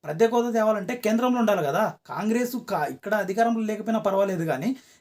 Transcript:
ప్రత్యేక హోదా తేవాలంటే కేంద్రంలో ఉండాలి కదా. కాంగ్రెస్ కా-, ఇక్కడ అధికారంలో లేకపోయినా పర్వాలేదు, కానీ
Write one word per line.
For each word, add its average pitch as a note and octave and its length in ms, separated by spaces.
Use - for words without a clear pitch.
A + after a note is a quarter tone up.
ప్రత్యేక E3 300
హోదా A#3+ 160
తేవాలంటే G#3+ 460
కేంద్రంలో A#3+ 440
ఉండాలి G#3 240
కదా. E3 200
కాంగ్రెస్ A3+ 500
కా-, B3 200
ఇక్కడ - 240
అధికారంలో A3 520
లేకపోయినా G#3+ 340
పర్వాలేదు, F#3+ 440
కానీ D#3 260